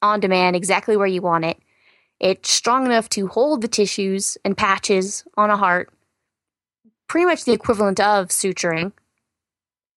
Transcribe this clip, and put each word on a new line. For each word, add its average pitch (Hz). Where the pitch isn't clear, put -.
on 208
demand 180
exactly 190
where 202
you 185
want 165
it. 170
It's 190
strong 254
enough 233
to 196
hold 262
the 233
tissues 196
and 196
patches 196
on 208
a 208
heart, 180
pretty 330
much 349
the 240
equivalent 208
of 202
suturing. 180